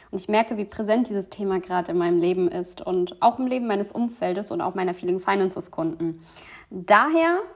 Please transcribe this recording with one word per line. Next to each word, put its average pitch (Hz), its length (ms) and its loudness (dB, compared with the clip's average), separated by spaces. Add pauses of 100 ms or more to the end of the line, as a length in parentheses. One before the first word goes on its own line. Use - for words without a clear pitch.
Und 190 120 -6
ich - 80 -8
merke, 226 260 0
wie 208 80 -4
präsent 220 460 0
dieses 202 180 -4
Thema 196 320 -4
gerade 180 320 -2
in 170 60 0
meinem 175 200 2
Leben 180 300 2
ist - 320 -4
und 180 420 -2
auch 233 180 4
im 254 80 -2
Leben 247 200 -2
meines 202 240 -2
Umfeldes 208 580 -4
und - 120 -2
auch 190 120 -2
meiner 185 200 0
Feeling 180 260 -2
Finances 190 520 0
Kunden. 165 520 -4 (460)
Daher, 302 720 4 (160)